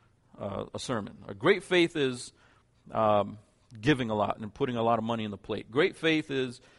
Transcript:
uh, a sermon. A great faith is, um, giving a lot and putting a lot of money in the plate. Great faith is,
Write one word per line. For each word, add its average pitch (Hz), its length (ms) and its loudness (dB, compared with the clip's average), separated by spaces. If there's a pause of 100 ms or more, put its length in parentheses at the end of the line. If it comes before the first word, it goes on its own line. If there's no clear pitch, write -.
(380)
uh, 101 360 -6
a 107 40 -8
sermon. 104 380 -6 (100)
A 101 60 -10
great 170 300 2
faith 175 340 2
is, 131 360 -4 (580)
um, 107 480 2 (420)
giving 123 300 2
a 110 40 0
lot 104 220 2
and 107 160 -10
putting 120 240 -2
a 113 60 0
lot 113 160 4
of 110 60 -2
money 113 200 -2
in 107 60 -6
the 98 80 -10
plate. 107 320 -8
Great 147 260 2
faith 156 340 0
is, 131 300 -4 (180)